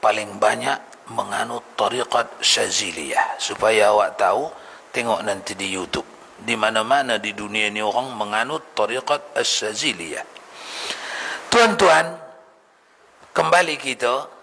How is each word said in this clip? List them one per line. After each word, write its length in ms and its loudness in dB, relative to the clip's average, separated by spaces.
paling 320 0
banyak 800 -2
menganut 640 -6
tariqat 640 0
Shaziliyah. 960 0
Supaya 560 4
awak 240 4
tahu, 320 2
tengok 320 -2
nanti 320 -6
di 160 -4
YouTube. 400 -6
Di 160 -2
mana-mana 640 2
di 80 -4
dunia 400 -2
ni 80 -6
orang 400 -2
menganut 560 -4
tariqat 640 -2
Ash-Shaziliyah. 880 -4
Tuan-tuan, 640 6
kembali 480 2
kita 640 -2